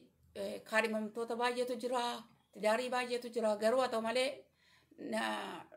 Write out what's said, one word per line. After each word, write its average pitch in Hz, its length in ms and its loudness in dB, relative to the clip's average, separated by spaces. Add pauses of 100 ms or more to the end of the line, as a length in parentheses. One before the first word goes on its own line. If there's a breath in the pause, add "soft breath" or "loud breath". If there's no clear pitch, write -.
(360)
eh, 202 260 -6
kaadhimamtoota 220 760 0
baay'eetu 247 420 0
jira, 240 240 0 (480)
tidaarii 220 400 2
baay'eetu 247 400 -2
jira. 220 260 2
Garuu 220 240 4
haa 254 100 4
ta'u 226 120 0
malee, 240 260 2 (720 soft breath)
na-, 208 600 -4 (160)